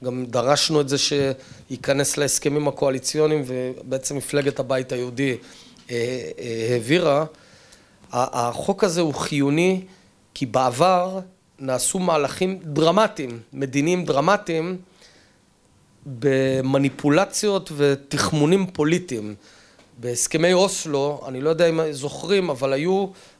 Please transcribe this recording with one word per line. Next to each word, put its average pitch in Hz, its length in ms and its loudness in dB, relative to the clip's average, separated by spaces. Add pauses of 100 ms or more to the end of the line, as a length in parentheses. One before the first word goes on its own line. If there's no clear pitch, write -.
גם 127 220 -4
דרשנו 135 560 2
את 135 80 0
זה 139 80 0
שייכנס 139 1200 -2
להסכמים 147 500 0
הקואליציוניים, 147 760 0
ובעצם 127 720 -6
מפלגת 139 420 -2
הבית 131 320 -2
היהודי, 123 460 -2 (540)
אה, 120 40 -4 (440)
אה, 113 320 -4
העבירה. 143 540 2 (880)
ה-, 123 360 0
החוק 190 360 -2
הזה 175 180 0
הוא 156 120 0
חיוני, 156 680 0 (520)
כי - 120 -4
בעבר 170 760 2 (400)
נעשו 131 400 -2
מהלכים 180 640 0
דרמטיים, 160 760 2 (140)
מדיניים 143 520 0
דרמטיים, 170 720 0 (1300)
במניפולציות 139 1700 2
ותחמונים 147 880 2
פוליטיים. 147 680 -2 (640)
בהסכמי 123 560 0
אוסלו, 147 760 0
אני 131 140 -8
לא 151 80 0
יודע 165 200 4
אם 160 100 0 (120)
זוכרים, 143 580 -2
אבל 135 240 -2
היו, 185 340 0 (320)